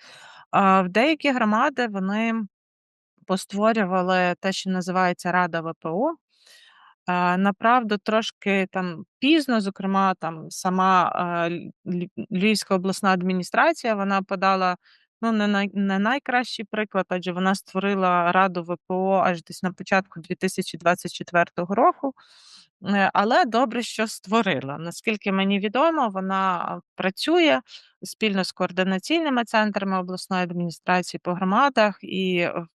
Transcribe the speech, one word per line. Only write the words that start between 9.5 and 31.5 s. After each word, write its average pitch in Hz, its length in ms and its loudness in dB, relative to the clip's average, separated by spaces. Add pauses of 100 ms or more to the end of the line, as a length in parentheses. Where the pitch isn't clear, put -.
зокрема, 190 540 0
там 160 360 -10
сама, 185 640 2 (360)
е, - 20 -2
Ль-, 170 200 -8 (160)
Ль-, 180 440 -6
Львівська 196 440 0
обласна 190 380 0
адміністрація, 190 800 0
вона 196 280 -2
подала, 190 540 0 (460)
ну, 226 100 0
не 208 160 2
най-, 202 260 0
не 196 240 0
найкращий 247 640 -2
приклад, 208 440 -4
адже 180 240 -4
вона 190 220 2
створила 185 760 0
Раду 185 300 2
В 165 40 -10
П 180 280 -6
О 190 180 0 (120)
аж 175 180 0
десь - 200 -14
на 185 100 -2
початку 190 480 -2
дві 170 140 -8
тисячі 185 440 -4
двадцять 170 360 0
четвертого 175 600 -2
року. 277 400 2 (800)
Е, 196 200 4
але 254 300 4
добре, 226 380 0
що 220 240 -4
створила. 156 720 -2
Наскільки 196 540 -4
мені 196 280 2
відомо, 262 480 0
вона, 190 720 -2
е, - 20 -12 (160)
працює 285 640 2 (420)
спільно 196 420 -2
з - 80 -8
координаційними 190 920 -2
центрами 202 560 0
обласної 185 420 -4
адміністрації 175 800 -2
по 180 100 -2
громадах 208 680 2